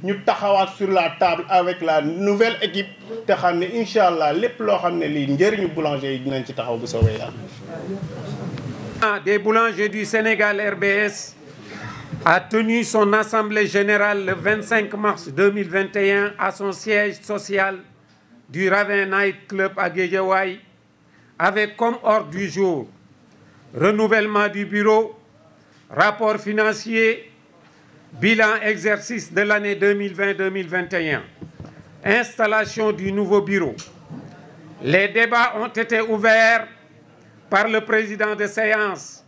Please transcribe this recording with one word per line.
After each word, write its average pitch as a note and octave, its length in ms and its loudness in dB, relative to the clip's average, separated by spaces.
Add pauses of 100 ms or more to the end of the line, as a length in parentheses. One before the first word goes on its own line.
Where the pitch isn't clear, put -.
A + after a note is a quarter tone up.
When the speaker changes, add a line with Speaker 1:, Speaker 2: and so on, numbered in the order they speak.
Speaker 1:
ñu G3 220 -2
taxawaat G3 520 2
sur G3+ 120 -2
la E3+ 300 2
table F3 300 2
avec F3+ 320 2
la D#3+ 200 2
nouvelle G3+ 600 0
équipe G3 260 -4 (400)
te G3+ 60 4
xam F3 260 2
ne F3+ 60 0 (100)
incha G#3+ 320 2
Allah D#3+ 240 2
lépp G#3+ 300 -2
loo G3+ 160 2
xam F3 220 0
ne D#3+ 60 0
lii D3 280 -2
njëriñu G3 340 2
boulanger D3 460 -2
yi C3 60 -4
dinañ C3 260 -4
ci C3 80 -14
taxaw A#2+ 240 -4
bu A#2 100 -8
soobee A2 320 2
Yàlla. A#2 140 -10 (1900)
Speaker 2:
Des G#3 120 4
boulangers G#3+ 520 2
du G#3 160 -4
Sénégal, G#3+ 560 0
R G3+ 160 -2
B F3 80 -4
S, G3+ 500 -2 (920)
a E3+ 140 6
tenu A3+ 460 0
son G#3 260 2
assemblée G#3+ 560 0
générale G3+ 580 2
le F#3 80 0
vingt-cinq G#3 600 0
mars G#3 340 -2
deux F3 240 2
mille G3+ 180 -4
vingt F#3+ 280 -2
et G3 160 2
un G3+ 260 0
à F#3+ 120 0
son G3 200 -6
siège G#3 500 -2
social G3 580 -2 (680)
du F#3 220 -2
Ravin G3 360 2
Night G3 420 -2
Club F#3+ 300 -2
à F#3+ 120 0
Guédiawaye. F#3 720 0 (760)
Avec G#3 380 0
comme A#3 280 0
ordre G#3+ 260 2
du F#3 200 -4
jour E3 380 0 (880)
renouvellement G#3 720 2
du G3+ 180 -4
bureau, G#3+ 540 2 (680)
rapport G#3+ 480 2
financier, G#3+ 960 0 (840)
bilan G#3+ 480 2
exercice G#3 720 -4
de F#3 80 0
l'année G#3 340 0
deux G3+ 180 2
mille G3+ 200 -4
vingt G3 200 -2
deux F#3+ 160 -2
mille F#3+ 180 -6
vingt F3 260 -4
et D#3+ 200 -2
un, A#2 100 -4 (840)
installation G#3+ 840 0
du F#3+ 200 -4
nouveau G3+ 300 2
bureau. E3+ 320 -2 (1080)
Les F3+ 260 4
débats A#3 500 2
ont A3+ 100 -4
été A3 340 -2
ouverts A3 640 4 (840)
par G3+ 180 2
le A3 140 2
président G#3+ 540 -2
de G#3 100 -2
séance. G#3 840 -2